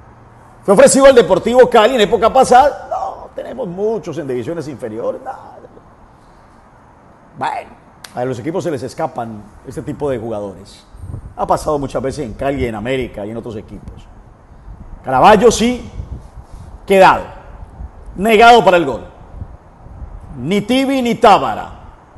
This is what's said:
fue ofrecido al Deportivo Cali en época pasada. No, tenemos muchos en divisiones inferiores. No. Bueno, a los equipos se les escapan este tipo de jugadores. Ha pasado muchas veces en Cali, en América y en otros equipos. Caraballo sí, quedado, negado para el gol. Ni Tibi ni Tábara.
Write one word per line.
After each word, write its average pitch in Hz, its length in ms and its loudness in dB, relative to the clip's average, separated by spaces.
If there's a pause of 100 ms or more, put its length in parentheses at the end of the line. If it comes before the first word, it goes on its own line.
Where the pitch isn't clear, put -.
(640)
fue 196 120 2
ofrecido 269 320 6
al 269 80 8
Deportivo 233 520 4
Cali 226 280 4
en 233 60 2
época 208 300 2
pasada. 262 600 4
No, - 420 -10
tenemos - 340 -12
muchos 180 520 -6
en 147 80 -8
divisiones 131 400 -6
inferiores. 113 560 -8
No. - 80 -12 (2000)
Bueno, - 320 -8 (440)
a 123 100 -6
los 127 160 -6
equipos 165 240 -6
se 170 80 -6
les 131 120 -8
escapan 117 600 -10 (240)
este 139 140 -14
tipo 139 280 -8
de 131 80 -4
jugadores. 104 680 -12 (500)
Ha 202 100 -6
pasado 156 320 -2
muchas 135 240 -6
veces 131 240 -8
en 104 80 -12
Cali, 131 320 -6
en 113 100 -6
América 113 500 -8
y 107 60 -10
en 117 60 -12
otros 113 200 -12
equipos. - 500 -18 (960)
Caraballo 185 480 6
sí, 233 360 -2 (1000)
quedado, 170 360 6 (920)
negado 226 480 6
para 185 140 4
el 165 80 2
gol. 107 200 -6 (1300)
Ni 175 240 -2
Tibi 262 400 0
ni 233 140 -2
Tábara. 123 560 2 (460)